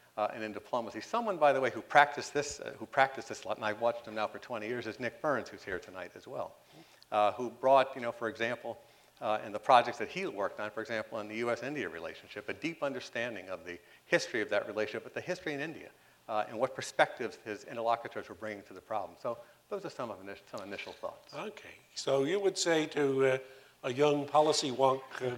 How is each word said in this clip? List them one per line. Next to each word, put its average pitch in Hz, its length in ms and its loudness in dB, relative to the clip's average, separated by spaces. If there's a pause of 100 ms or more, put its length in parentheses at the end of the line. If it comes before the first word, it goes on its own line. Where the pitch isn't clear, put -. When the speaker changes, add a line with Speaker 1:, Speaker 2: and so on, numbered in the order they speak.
(180)
Speaker 1:
uh, 104 160 2
and 113 100 -6
in 107 100 -6
diplomacy. 107 480 -6
Someone, 220 360 -2
by 147 160 6
the 131 80 2
way, 123 100 2
who 113 100 -8
practiced - 520 4
this, - 260 -4
uh, 117 180 -8
who 113 80 -10
practiced 131 440 2
this - 140 -8
a - 40 -10
lot, 104 100 -2
and 113 80 -6
I've 107 160 -2
watched 117 240 0
him 107 100 -10
now 107 120 0
for 101 120 -8
twenty 107 280 -6
years, 120 180 -4
is 110 140 -8
Nick 120 220 -6
Burns, 135 280 0
who's - 140 -16
here 92 160 -6
tonight 90 360 -12
as - 120 -16
well, 120 260 -8 (580)
uh, 104 200 6
who 120 180 -4
brought, 131 460 6
you 131 60 -8
know, 117 100 -2
for 117 160 -4
example, 113 500 -4 (440)
uh, 110 240 0
in 107 60 -10
the 101 80 -4
projects - 380 6
that 107 120 -4
he 185 180 -4
worked 98 320 -2
on, 107 100 -4
for 110 120 -6
example, 110 380 -4
in 104 80 -8
the 107 100 -6
U 117 120 0
S 117 140 -2
India 131 260 -4
relationship, 82 600 -10
a 101 40 -4
deep 160 300 -4
understanding 117 640 -4
of 87 160 -8
the 87 140 -10 (260)
history - 360 2
of 101 80 -2
that 101 180 2
relationship, 107 360 -2
but 120 100 -16
the 120 80 -6
history 165 320 -4
in 139 80 -6
India, 156 280 -10 (380)
uh, 107 220 0
and 113 100 -8
what 127 160 0
perspectives - 720 0
his 104 180 -8
interlocutors 117 640 -4
were 104 60 -14
bringing 101 280 -10
to - 100 -20
the 92 80 -14
problem. 98 400 -6
So 117 160 -4 (320)
those 196 160 -6
are 165 40 -6
some 120 220 -8
of 95 120 -12
init-, 98 180 -12 (100)
some 101 160 -10
initial 92 260 -10
thoughts. - 400 -10
Speaker 2:
Okay, 175 420 -12 (200)
so 139 280 2
you 175 160 2
would 190 180 2
say 160 300 4
to, 135 380 4
uh, 131 120 6 (480)
a 131 80 0
young 143 320 4
policy 147 460 4
wonk, 135 300 4 (200)
uh, 127 160 0